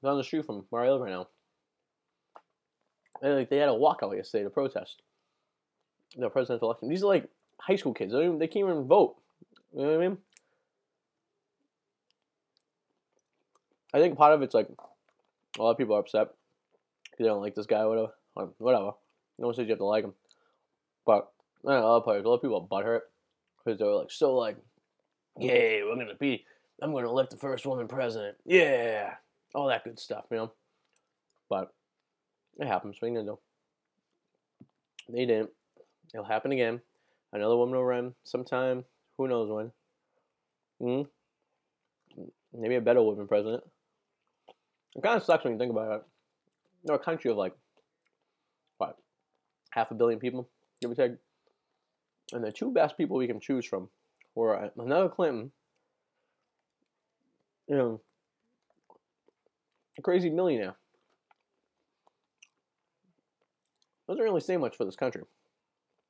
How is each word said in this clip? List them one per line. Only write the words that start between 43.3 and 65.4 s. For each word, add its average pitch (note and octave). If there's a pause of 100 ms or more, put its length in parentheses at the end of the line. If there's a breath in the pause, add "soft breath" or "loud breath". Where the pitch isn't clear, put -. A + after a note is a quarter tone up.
It -
kinda A3
sucks D#3+
when B2+
you G#2+
think B2
about A2
it. - (760)
We're D3+
a -
country D#3
of, A2
like, F#2 (1200)
what? F2+ (720)
Half A2+
a -
billion A2+
people, B2 (300)
give A#2+
or A#2+
take. B2 (1160)
And A#2+
the G#2+
two A#3
best D#3+
people D3+
we B2+
can A2
choose B2+
from F#2 (460)
were G#2+
another D3
Clinton, C3+ (2250)
you C#3+
know, A#2 (2000)
a C#3
crazy F3+
millionaire. D3+ (3250)
Doesn't G#3+
really F#3+
say F3+
much C3+
for A#2
this F#2+
country. - (840)